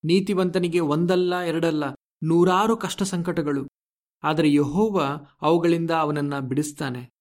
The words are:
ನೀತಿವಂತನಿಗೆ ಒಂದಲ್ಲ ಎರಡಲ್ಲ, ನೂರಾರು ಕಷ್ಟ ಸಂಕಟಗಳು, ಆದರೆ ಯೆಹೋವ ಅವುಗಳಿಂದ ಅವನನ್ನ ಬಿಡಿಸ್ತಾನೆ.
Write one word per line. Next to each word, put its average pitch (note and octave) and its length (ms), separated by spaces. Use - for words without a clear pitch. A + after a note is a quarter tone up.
ನೀತಿವಂತನಿಗೆ F3+ 800
ಒಂದಲ್ಲ F3 560
ಎರಡಲ್ಲ, E3 420
ನೂರಾರು F3+ 540
ಕಷ್ಟ - 260
ಸಂಕಟಗಳು, E3 600
ಆದರೆ D#3 260
ಯೆಹೋವ D3+ 480
ಅವುಗಳಿಂದ E3 500
ಅವನನ್ನ D3 480
ಬಿಡಿಸ್ತಾನೆ. C3+ 640